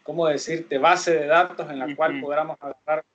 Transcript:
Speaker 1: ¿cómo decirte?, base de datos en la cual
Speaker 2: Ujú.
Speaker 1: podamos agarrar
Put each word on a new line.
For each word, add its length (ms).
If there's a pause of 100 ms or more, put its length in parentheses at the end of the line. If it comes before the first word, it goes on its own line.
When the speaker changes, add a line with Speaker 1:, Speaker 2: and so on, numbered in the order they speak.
Speaker 1:
¿cómo 240
decirte?, 520
base 380
de 100
datos 440
en 80
la 160
cual 220
Speaker 2:
Ujú. 100
Speaker 1:
podamos 340
agarrar 440 (100)